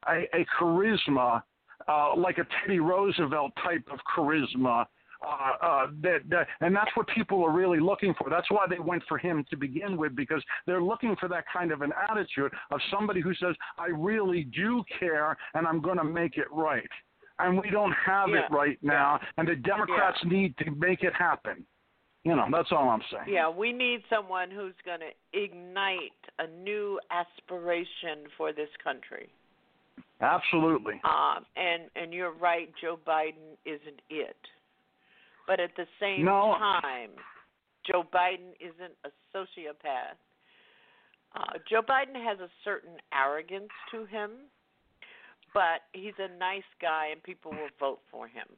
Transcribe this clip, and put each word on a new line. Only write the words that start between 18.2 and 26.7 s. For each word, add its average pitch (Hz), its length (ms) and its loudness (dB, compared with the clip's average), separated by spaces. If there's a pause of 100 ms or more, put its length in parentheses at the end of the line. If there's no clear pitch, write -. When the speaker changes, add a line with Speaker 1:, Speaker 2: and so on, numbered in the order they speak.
Speaker 2:
Yeah. 165 100 4
Speaker 1:
it 156 100 -2
right 147 320 2
now, 143 400 4
Speaker 2:
Yeah. - 140 -10
Speaker 1:
and 160 100 2
the 170 80 2
Democrats 185 680 2
Speaker 2:
Yeah. 170 60 2
Speaker 1:
need 190 260 2
to 156 160 -4
make 175 320 2
it 180 100 2
happen. 135 500 0 (600)
You 170 100 4
know, 113 160 4
that's 160 220 2
all 143 160 6
I'm 110 140 4 (100)
saying. - 160 -8
Speaker 2:
Yeah, 175 200 2
we 202 240 -2
need 240 380 0
someone 185 400 -2
who's 196 240 -10 (100)
gonna 165 280 -10 (220)
ignite 180 840 -4 (220)
a 165 80 -4
new 202 500 -4 (140)